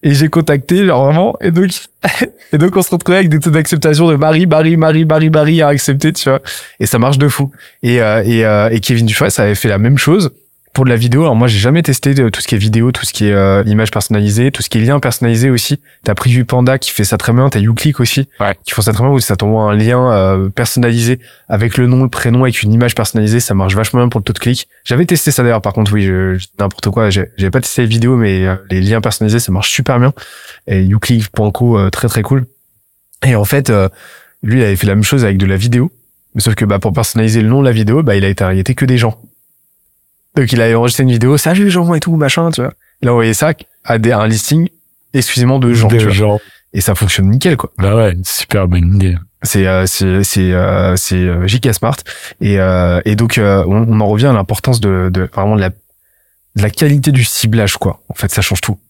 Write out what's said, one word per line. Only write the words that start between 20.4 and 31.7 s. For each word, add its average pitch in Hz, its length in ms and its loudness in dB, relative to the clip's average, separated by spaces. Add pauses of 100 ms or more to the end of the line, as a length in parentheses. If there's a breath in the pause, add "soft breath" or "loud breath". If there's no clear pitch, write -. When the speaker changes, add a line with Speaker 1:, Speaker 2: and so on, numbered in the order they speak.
Speaker 1:
personnalisé 117 680 -2 (300 loud breath)
avec 107 300 -2
le 123 80 2
nom, 127 160 2
le 127 80 0
prénom, 123 320 0
avec 127 200 -2
une 107 120 0
image 120 200 2
personnalisée. 110 460 0
Ça 107 140 -4
marche 95 200 0
vachement 110 260 -2
bien 123 100 2
pour 113 100 -4
le 98 40 -8
taux 107 100 -4
de - 40 -10
clic. - 300 -4 (160 soft breath)
J'avais 143 220 0
testé 165 240 -2
ça 131 120 0
d'ailleurs, 117 200 2
par 101 100 -4
contre, 104 220 0
oui, 104 80 0
je, 92 340 0
je, 92 100 -8 (120)
n'importe 101 320 -2
quoi. 110 180 0
J'ai, 95 300 -2
j'avais 95 120 0
pas 123 120 -2
testé - 180 -4
les 120 80 0
vidéos, 117 280 2
mais, 95 300 0
euh, 95 100 -2 (120)
les 92 140 0
liens 110 180 0
personnalisés, 107 400 0
ça 98 120 -4
marche 95 180 -2
super 127 280 -2
bien. 127 140 2 (540 loud breath)
Et 95 160 0
youclick 104 480 0
point 107 220 -2
co, 120 260 0